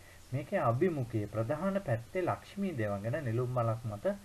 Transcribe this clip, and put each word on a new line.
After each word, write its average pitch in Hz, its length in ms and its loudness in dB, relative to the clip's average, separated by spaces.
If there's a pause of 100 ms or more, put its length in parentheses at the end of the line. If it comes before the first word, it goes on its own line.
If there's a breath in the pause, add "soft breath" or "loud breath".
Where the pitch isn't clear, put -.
(280 loud breath)
මේකේ 165 320 -2
අභිමුඛයේ 127 680 2
ප්‍රධාන 160 540 0
පැත්තේ 127 400 -2
ලක්ෂ්මී 170 560 -2
දෙවඟන 107 460 0
නෙළුම් 120 280 0
මලක් 113 340 2
මත 110 400 -2